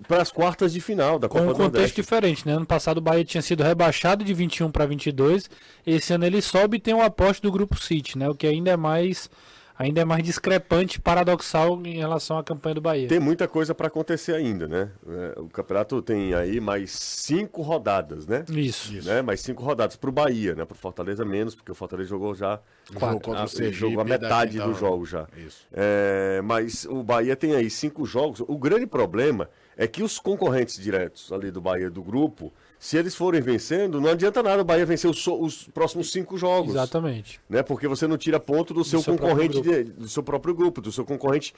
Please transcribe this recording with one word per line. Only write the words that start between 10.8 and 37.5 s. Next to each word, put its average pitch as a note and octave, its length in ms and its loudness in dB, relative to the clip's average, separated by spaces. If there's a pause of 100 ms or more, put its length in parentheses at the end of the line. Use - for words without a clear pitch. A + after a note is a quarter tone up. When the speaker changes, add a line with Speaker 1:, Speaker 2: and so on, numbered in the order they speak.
Speaker 2:
paradoxal F3 840 2
em E3+ 120 -8
relação D#3+ 400 -2
à D#3 60 -4
campanha D#3 320 -4
do D#3 60 -4
Bahia. D3+ 260 0
Speaker 1:
Tem D#3+ 120 4
muita D#3+ 280 2
coisa D#3+ 260 0
pra D#3+ 140 -2
acontecer D#3 460 -2
ainda, A2 340 -2
né? F#2 240 -2 (160)
É, F2 320 -10
o E2 80 -12
campeonato G#2 540 -2
tem G2+ 320 0
aí F2+ 260 0
mais G2+ 320 -2
cinco - 680 -4
rodadas, G2 680 -2
né? C3 220 -2
Speaker 2:
Isso. C3+ 440 -2 (100)
Speaker 1:
Né? G#2+ 180 0
Mais G#2+ 200 -2
cinco B2+ 220 -8
rodadas A#2 320 0
pro - 160 -6
Bahia, B2 420 0
né? D#2+ 120 -6
Pro - 120 -18
Fortaleza F#2+ 480 -6
menos, G#2+ 300 -4
porque - 160 -18
o F2+ 40 -12
Fortaleza F#2 340 -8
jogou G2+ 260 -4
já G2+ 240 -4 (320)
Speaker 3:
Jogou A2 280 -2
contra G#2+ 220 -6
o - 20 -2
Speaker 1:
a, G#2+ 40 -6
Speaker 3:
Sergipe, G#2+ 300 -4
Speaker 1:
jogou A2 240 -2
a - 20 0
metade A2+ 540 0
Speaker 3:
ainda G#2+ 60 -4
tem, A2 80 -2
Speaker 1:
dos G2+ 60 -4
Speaker 3:
então. G2 120 0
Speaker 1:
jogos F2 200 -2
já. D#2+ 180 -8 (100)
Speaker 3:
Isso. D#2+ 340 -20
Speaker 1:
É... G2 720 2
mas A2+ 420 -2
o B2+ 180 -6
Bahia A#2 320 2
tem D3+ 200 0
aí A#2 140 2
cinco D3+ 340 -6
jogos. B2 440 -2
O D3 100 -4
grande F#3 300 2
problema A2+ 600 0 (300)
é A2+ 100 0
que E3 140 -6
os G#3+ 160 -2
concorrentes C3 580 0
diretos F#2+ 560 -4
ali G2 200 -6
do F2+ 100 -10
Bahia F#2 280 -2
do F2 120 -12
grupo, A#2 500 -2 (280)
se - 180 -4
eles F3 160 -2
forem E3+ 280 2
vencendo, D3 600 0
não D3+ 80 4
adianta F#3+ 320 2
nada G3 220 2
o - 20 0
Bahia E3+ 220 4
vencer E3+ 200 2
os E3 120 2
so-, E3+ 200 -2
os - 280 -4
próximos E3 440 -2
cinco F#3 240 -6
jogos. F3+ 360 0
Speaker 2:
Exatamente. C3 760 -4
Speaker 1:
Né? A2+ 140 2